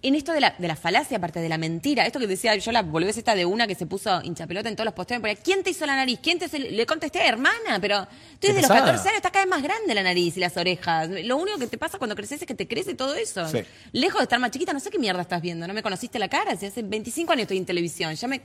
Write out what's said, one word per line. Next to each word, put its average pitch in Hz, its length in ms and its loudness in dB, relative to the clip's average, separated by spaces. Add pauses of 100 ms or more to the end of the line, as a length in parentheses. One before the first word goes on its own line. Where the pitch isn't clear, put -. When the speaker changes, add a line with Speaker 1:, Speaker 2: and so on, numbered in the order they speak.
Speaker 1:
en 269 120 4
esto 302 180 0
de 302 100 2
la, 202 160 6
de 175 100 -2
la 156 80 -2
falacia, 226 400 2
aparte 170 240 -4
de 165 80 -2
la 160 80 0
mentira, 165 480 0
esto - 160 -2
que 226 60 0
decía 196 300 2
yo, 220 160 -2
la 233 100 4
boludez 170 340 0
esta 226 180 2
de 180 120 4
una 220 200 4
que 190 80 -2
se 180 120 -4
puso 190 360 0
hinchapelota 175 460 -6
en 208 80 -6
todos 220 80 -4
los 220 80 -2
posteos, 180 260 -4
me 214 40 -6
ponía, 208 200 -2
"¿Quién 381 200 2
te 370 80 0
hizo 320 160 -2
la 277 100 2
nariz? 262 260 0
¿Quién 339 160 2
te 359 60 -2
hace 302 140 -6
el-?". 240 180 -4
Le 226 80 2
contesté, 320 420 0
"Hermana, 302 540 2
pero 202 240 2
tú - 40 -16 (300)
Speaker 2:
Qué 392 100 2
Speaker 1:
desde 403 120 4
los - 100 4
Speaker 2:
pesada. 226 140 10
Speaker 1:
catorce 185 240 4
años 440 80 2
estás 370 160 0
cada 392 140 4
vez 370 40 0
más 320 120 0
grande 370 320 -2
la 202 80 2
nariz 175 340 2
y 185 40 -4
las 180 180 -2
orejas. 170 500 0 (160)
Lo 254 140 2
único 392 200 -2
que 240 100 -4
te 226 100 -8
pasa 330 180 -6
cuando 220 180 -4
creces 285 280 -8
es 349 40 -10
que 240 80 -8
te 180 140 -6
crece 359 240 -4
todo 262 220 -4
eso. 202 340 -4
Speaker 2:
Sí. 139 120 -2 (320)
Speaker 1:
Lejos 330 260 0
de - 60 4
estar 240 140 2
más 247 120 0
chiquita, 330 240 -4
no 277 60 -4
sé 403 100 -10
qué 415 80 -2
mierda 185 240 0
estás 175 180 -4
viendo, 170 260 -6
no 190 60 -8
me 214 100 -4
conociste 226 360 -4
la 196 100 0
cara, 302 280 0
si 202 100 -8
hace 226 160 -6
veinticinco 226 500 -2
años 247 120 2
estoy 190 120 -2
en 185 80 0
televisión, 170 500 -2
ya 240 140 -6
me 269 160 -4